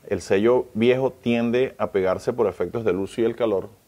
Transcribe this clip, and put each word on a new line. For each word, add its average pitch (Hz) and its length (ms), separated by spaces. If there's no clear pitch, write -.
el 95 140
sello 117 540
viejo 123 360
tiende 120 680
a 104 80
pegarse 95 460
por 113 120
efectos 92 380
del 92 140
uso 98 240
y - 20
el 113 120
calor 101 340